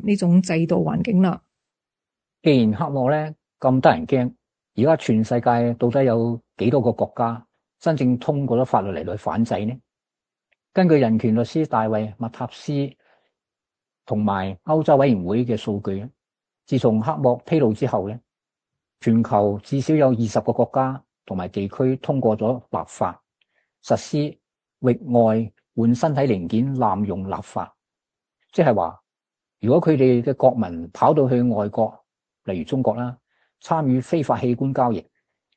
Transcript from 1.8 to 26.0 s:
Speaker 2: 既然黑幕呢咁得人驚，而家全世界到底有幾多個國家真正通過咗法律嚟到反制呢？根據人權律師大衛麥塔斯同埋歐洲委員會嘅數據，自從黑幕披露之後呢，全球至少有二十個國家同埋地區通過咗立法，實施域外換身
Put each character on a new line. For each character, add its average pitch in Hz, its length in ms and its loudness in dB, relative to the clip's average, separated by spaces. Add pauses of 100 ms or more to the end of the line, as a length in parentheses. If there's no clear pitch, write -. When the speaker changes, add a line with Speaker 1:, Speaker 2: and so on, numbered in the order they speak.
Speaker 2:
既 135 180 6
然 110 120 4
黑 143 180 -4
幕 131 180 0
呢 151 240 -2 (260)
咁 131 200 2
得 151 100 4
人 98 160 0
驚， 127 280 0 (420)
而 110 80 0
家 156 140 4
全 113 260 0
世 120 180 0
界 120 380 2
到 120 100 2
底 135 140 2
有 117 360 0 (180)
幾 180 120 0
多 139 100 2
個 117 120 2
國 - 240 -4
家 117 320 -4 (320)
真 160 180 0
正 127 220 2
通 143 260 -2
過 123 140 0
咗 131 60 2
法 110 160 0
律 98 80 -6
嚟 80 140 -8
到 90 140 -8
反 101 260 -2
制 117 100 -2 (120)
呢？ 120 80 -6 (1000)
根 185 140 4
據 160 80 6
人 113 220 4
權 110 160 0
律 117 60 2
師 151 260 -2
大 110 240 -2
衛 107 280 -4
麥 117 120 -8
塔 123 220 -10
斯 - 200 -12 (1300)
同 107 180 -2
埋 95 320 -2 (100)
歐 156 180 0
洲 147 140 4
委 139 120 4
員 98 140 0
會 107 220 -2
嘅 117 120 -2
數 101 260 -6
據， 101 240 -8 (600)
自 139 100 -2
從 110 240 2
黑 151 160 -4
幕 123 280 0
披 160 140 0
露 113 120 2
之 120 140 -4
後 104 240 -4
呢， 113 100 -10 (800)
全 113 240 2
球 104 400 0
至 139 160 -4
少 156 140 0
有 147 160 4
二 117 120 0
十 110 200 -2
個 - 100 -2
國 - 220 0
家 131 300 -4 (220)
同 95 120 -8
埋 90 100 -6
地 101 200 -6
區 131 300 0
通 139 220 -4
過 110 160 2
咗 117 240 -2
立 - 280 -8
法， - 360 -6 (600)
實 117 140 0
施 - 220 -6 (600)
域 123 200 0 (120)
外 113 400 2 (240)
換 117 180 2
身 151 220 0